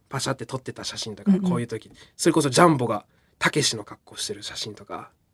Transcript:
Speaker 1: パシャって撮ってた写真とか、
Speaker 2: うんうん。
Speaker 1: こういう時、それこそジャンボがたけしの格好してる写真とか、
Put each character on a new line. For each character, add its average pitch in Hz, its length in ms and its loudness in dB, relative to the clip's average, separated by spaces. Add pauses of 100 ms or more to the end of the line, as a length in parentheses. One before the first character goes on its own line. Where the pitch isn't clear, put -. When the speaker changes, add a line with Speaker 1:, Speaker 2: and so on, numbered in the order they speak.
Speaker 1:
パ 135 120 -6
シ - 80 -4
ャ 135 40 -2
っ 131 40 -4
て - 100 -10
撮 135 100 -8
っ 127 40 -8
て 120 120 -12
た 110 120 -14
写 - 120 -10
真 107 200 -8
と 95 80 -18
か、 202 60 4
Speaker 2:
う 190 40 8
ん - 20 6
う 196 40 -2
ん。 185 100 0
Speaker 1:
こ 170 60 0
う - 40 -2
い 120 40 -4
う - 20 -6
時、 - 240 -12 (260)
そ - 120 2
れ 160 40 6
こ 156 100 4
そ 139 80 0
ジ 123 100 4
ャ 175 80 10
ン 156 80 4
ボ 123 100 -2
が 107 180 -4 (340)
た - 120 0
け - 120 0
し - 140 -2
の 104 80 -12
格 - 200 -20
好 - 120 -20
し - 100 -6
て 104 80 -8
る 101 80 -12
写 - 140 -12
真 104 180 -10
と 98 100 -20
か、 - 260 -12 (240)